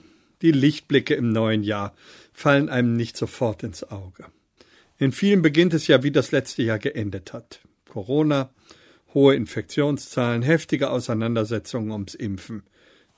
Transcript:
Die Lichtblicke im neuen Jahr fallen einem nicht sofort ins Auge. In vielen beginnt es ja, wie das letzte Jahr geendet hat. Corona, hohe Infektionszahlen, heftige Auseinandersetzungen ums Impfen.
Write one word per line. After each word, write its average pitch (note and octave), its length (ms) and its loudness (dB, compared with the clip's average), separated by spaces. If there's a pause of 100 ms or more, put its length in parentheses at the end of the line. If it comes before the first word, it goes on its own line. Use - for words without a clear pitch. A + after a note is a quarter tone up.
(420)
Die E3 80 6
Lichtblicke C#3+ 640 2
im A#2+ 160 0
neuen A2 320 2
Jahr G2+ 320 -4 (380)
fallen C#3+ 360 2
einem B2 260 0
nicht A#2 220 -4
sofort A2 460 -4
ins A2 220 -10
Auge. F#2+ 400 -16 (760)
In C3 140 0
vielen G3+ 280 2
beginnt D#3+ 320 4
es D#3+ 140 -2
ja, C3 160 4
wie C#3+ 80 0
das C#3 220 0
letzte C3+ 320 -2
Jahr A2+ 160 -2
geendet G#2 520 -8
hat. - 280 -18 (280)
Corona, C#3 640 -2 (600)
hohe C#3 220 6
Infektionszahlen, A#2+ 1040 -2
heftige C#3 480 0
Auseinandersetzungen A2+ 1000 -4
ums G#2 240 -10
Impfen. G#2 480 -10 (540)